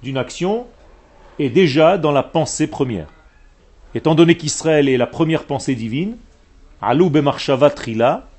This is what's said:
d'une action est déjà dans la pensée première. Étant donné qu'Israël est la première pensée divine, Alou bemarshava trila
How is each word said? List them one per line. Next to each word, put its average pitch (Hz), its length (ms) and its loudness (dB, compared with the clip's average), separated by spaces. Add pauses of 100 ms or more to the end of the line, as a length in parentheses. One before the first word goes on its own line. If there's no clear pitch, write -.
d'une 135 160 -6
action 190 480 -4 (720)
est 147 100 -2
déjà 160 480 4
dans 151 160 0
la 143 100 2
pensée - 440 -2
première. 110 420 -6 (840)
Étant 151 200 0
donné 165 220 6
qu'Israël 151 520 0
est 131 100 2
la 120 80 2
première 160 380 -2
pensée 139 300 -4
divine, 127 420 -8 (680)
Alou 131 260 2
bemarshava 143 600 2
trila 127 580 -2 (100)